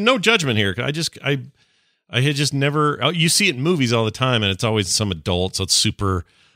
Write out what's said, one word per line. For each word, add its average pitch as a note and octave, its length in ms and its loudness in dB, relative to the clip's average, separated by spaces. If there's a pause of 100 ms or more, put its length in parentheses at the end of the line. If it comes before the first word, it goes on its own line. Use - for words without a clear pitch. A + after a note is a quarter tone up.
no A#3+ 160 4
judgment E3+ 380 2
here. G2 220 2
I B2+ 120 -2
just, D#3 320 -6
I, C#3 160 -2 (680)
I A#2 100 -2
had C#3+ 160 2
just C#3 180 -2
never, C#3+ 480 0
oh, C3 100 2
you E3 180 2
see G3+ 180 2
it D#3+ 80 -2
in B2 60 -6
movies C#3 320 2
all A#2 100 2
the A2 80 -2
time, B2 320 0
and G2 80 2
it's F#2+ 140 -4
always G#2+ 240 0
some G#2 220 0
adult, F2+ 440 -2
so F#2+ 80 -4
it's F2+ 100 -2
super F#2+ 520 0 (300)